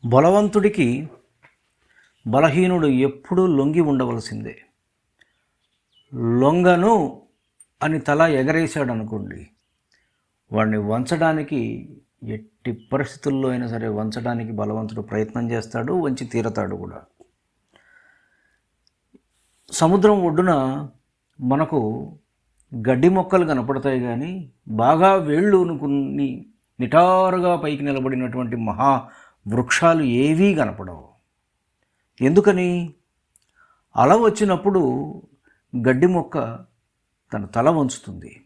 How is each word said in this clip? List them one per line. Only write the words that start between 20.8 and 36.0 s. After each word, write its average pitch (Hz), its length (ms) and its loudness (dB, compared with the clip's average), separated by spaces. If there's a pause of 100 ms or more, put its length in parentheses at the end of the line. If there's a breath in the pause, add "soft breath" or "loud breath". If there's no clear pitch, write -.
మనకు 131 680 -2 (640)
గడ్డి 127 340 2
మొక్కలు 185 360 2
కనపడతాయి 135 540 -2
కానీ, 135 520 -8 (160)
బాగా 156 460 4
వేళ్ళు 185 440 2
అనుకుని 139 880 -2 (340)
నిటారుగా 180 760 4
పైకి 147 280 -4
నిలబడినటువంటి 127 720 -4
మహా 117 520 0 (400 loud breath)
వృక్షాలు 147 560 2
ఏవీ 156 500 2
కనపడవు. 95 540 -6 (1120)
ఎందుకని? 175 720 2 (1040)
అల 131 200 6
వచ్చినప్పుడు 202 640 0 (960)
గడ్డి 127 300 2